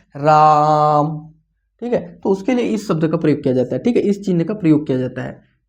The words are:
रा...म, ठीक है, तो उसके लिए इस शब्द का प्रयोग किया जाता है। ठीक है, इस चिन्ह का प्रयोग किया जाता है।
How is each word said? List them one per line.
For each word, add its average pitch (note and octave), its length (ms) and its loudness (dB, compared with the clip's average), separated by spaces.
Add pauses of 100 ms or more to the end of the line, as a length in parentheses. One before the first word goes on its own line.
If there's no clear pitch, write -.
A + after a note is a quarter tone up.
(180)
रा...म, D3+ 1120 2 (500)
ठीक A#3+ 120 -6
है, A3 60 0 (240)
तो A3 60 -2
उसके F#3+ 240 -2
लिए A#3+ 120 0
इस G#3+ 220 -4
शब्द D#3+ 200 0
का D#3 100 -2
प्रयोग D3+ 260 0
किया C3 100 0
जाता B2+ 220 0
है। B2+ 80 -4
ठीक A#3+ 120 0
है, - 60 2
इस G3+ 240 -2
चिन्ह F3 180 0
का F#3+ 100 -4
प्रयोग D#3 340 2
किया C3 100 -2
जाता B2+ 240 -6
है। C3 200 -12 (280)